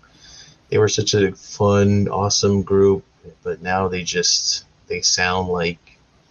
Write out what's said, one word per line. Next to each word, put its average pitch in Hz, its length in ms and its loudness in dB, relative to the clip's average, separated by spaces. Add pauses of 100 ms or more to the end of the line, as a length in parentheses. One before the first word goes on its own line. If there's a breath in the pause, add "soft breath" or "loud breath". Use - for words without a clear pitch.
(720 loud breath)
they 107 80 0
were 107 100 4
such - 260 -2
a 98 180 2
fun, 101 760 2
awesome 101 540 0
group, 98 420 2 (380)
but 85 200 -8
now 92 260 -2
they 90 140 -6
just, - 640 -2 (240)
they 87 120 -6
sound 90 480 -2
like, 87 300 -4 (520)